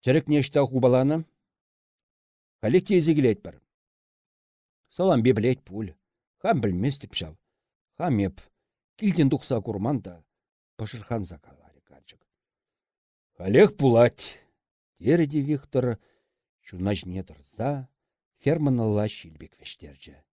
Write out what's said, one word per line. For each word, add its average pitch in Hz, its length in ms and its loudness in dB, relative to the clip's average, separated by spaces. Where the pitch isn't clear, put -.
Чӗрекне 147 400 2
ҫта 139 240 0
хупаланă. 131 560 2
Халех 160 240 0
тиесе 170 320 2
килетпӗр". 127 400 0
Салампе 131 440 2
пӗлет 113 300 -2
пуль. 98 300 -12
Хам 190 200 -2
пӗлместӗп 104 520 -4
ҫав. 80 220 -10
Хам 143 220 -2
эп. 98 220 -4
Килтен 170 300 2
тухса 127 320 -4
курман 110 400 -4
та 87 220 -18
пӑшӑрханса 104 580 -10
каларӗ - 440 -20
каччӑк. - 400 -20
"Халех 101 420 4
пулать", — 120 460 4
терӗ 156 280 2
те 147 140 -4
Вихтӑр, 139 440 -4
чуна 95 300 -4
ҫине 92 280 -10
тӑрса, 135 640 -10
ферманӑлла 123 640 0
ҫилпек - 520 -16
вӗҫтерчӗ. - 560 -20